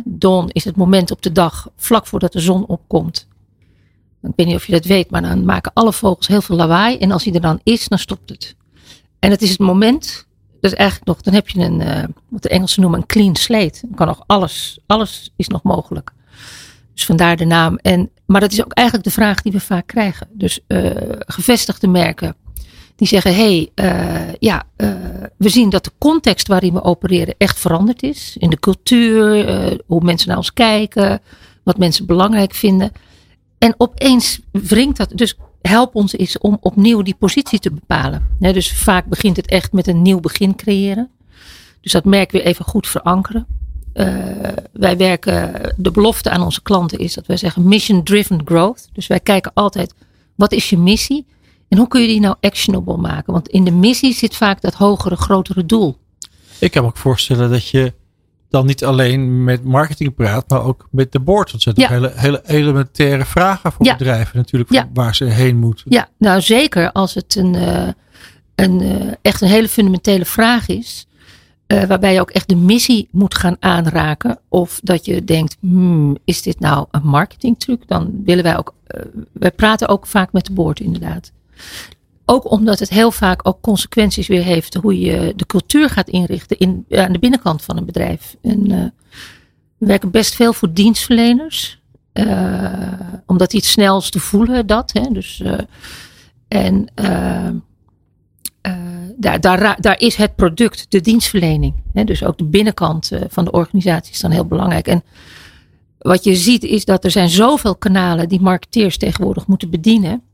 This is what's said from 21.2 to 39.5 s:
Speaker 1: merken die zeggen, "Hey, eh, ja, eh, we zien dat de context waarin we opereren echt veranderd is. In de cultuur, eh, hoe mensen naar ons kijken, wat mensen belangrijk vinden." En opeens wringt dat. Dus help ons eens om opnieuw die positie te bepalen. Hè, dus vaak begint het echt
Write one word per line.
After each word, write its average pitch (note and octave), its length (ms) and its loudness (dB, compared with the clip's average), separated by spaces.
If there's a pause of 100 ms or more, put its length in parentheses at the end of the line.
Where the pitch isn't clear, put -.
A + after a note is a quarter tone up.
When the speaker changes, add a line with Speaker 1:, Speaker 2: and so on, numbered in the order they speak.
Speaker 1:
merken E3 480 -2 (600)
die G3 120 0
zeggen, F#3 280 2
"Hey, F#3+ 400 2
eh, E3+ 640 -4
ja, F#3+ 240 0 (120)
eh, G#3 140 -2 (480)
we G3 120 4
zien A3 200 4
dat F#3 140 -2
de - 140 -14
context D4 500 0
waarin F#3 260 2
we F#3 100 -4
opereren F3 540 0
echt - 220 0
veranderd G#3 440 0
is. - 360 -8
In E3+ 100 2
de D#3+ 100 -2
cultuur, G#3+ 880 2
eh, F#3+ 380 -2
hoe E3+ 180 0
mensen F3 240 0
naar F3+ 100 -2
ons - 160 -6
kijken, G#3+ 680 0 (420)
wat - 140 -4
mensen F3 280 0
belangrijk G3 480 2
vinden." G3 380 0 (680)
En A#3 200 4
opeens B3 640 2 (120)
wringt G#3 460 0
dat. G3+ 180 -2
Dus A3 220 -2 (240)
help A#3 340 2
ons G#3 220 -2
eens - 200 -4
om G3+ 240 0
opnieuw G#3 400 4
die F#3+ 140 -2
positie - 440 0
te - 120 -4
bepalen. C#3 560 -4 (120)
Hè, F#3 140 2
dus F#3 200 -2
vaak F3+ 320 0
begint F#3 320 0
het F3+ 100 -6
echt - 240 -2